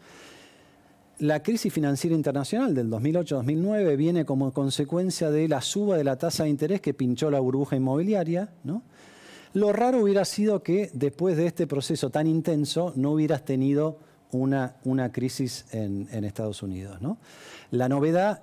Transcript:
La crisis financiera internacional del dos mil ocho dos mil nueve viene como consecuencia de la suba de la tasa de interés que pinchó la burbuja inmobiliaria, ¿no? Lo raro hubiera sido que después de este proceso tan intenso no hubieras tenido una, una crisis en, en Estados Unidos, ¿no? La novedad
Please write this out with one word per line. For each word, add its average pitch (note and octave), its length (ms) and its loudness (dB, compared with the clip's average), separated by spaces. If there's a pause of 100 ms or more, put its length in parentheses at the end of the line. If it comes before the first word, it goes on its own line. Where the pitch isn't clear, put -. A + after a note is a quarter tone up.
(1200)
La D3+ 240 0
crisis A3 280 -2
financiera D3+ 440 0
internacional D#3 580 0
del B2 160 0
dos A2+ 140 -2
mil D#3 140 2
ocho D3+ 180 -2
dos B2 100 -2
mil D3+ 160 0
nueve G3 360 2
viene E3 280 2
como C3+ 260 0
consecuencia D#3 800 0
de D#3 180 2
la C#3+ 140 0
suba G3+ 340 0
de D#3 80 2
la C3+ 140 0
tasa E3 280 -2
de D3+ 40 2
interés D3+ 320 0
que C#3+ 140 -2
pinchó B2+ 340 0
la C#3+ 100 2
burbuja C3+ 360 0
inmobiliaria, E3+ 720 0 (140)
¿no? F#3 180 -6 (720)
Lo G#3 180 4
raro A#3+ 300 2
hubiera G3+ 240 4
sido G#3 380 0
que F#3+ 300 0
después D3 440 0
de E3 80 2
este E3 220 0
proceso C#3 420 -2
tan D3+ 160 0
intenso D#3+ 720 0
no C3+ 160 2
hubieras D3+ 340 0
tenido C#3+ 540 0 (320)
una, C3 520 0
una B2+ 280 0
crisis B2+ 600 -4
en, G2+ 400 -4
en A2 120 -6
Estados G#2 400 -6
Unidos, F#2+ 360 -10
¿no? D3+ 200 -6 (500)
La B2 180 0
novedad E3 560 2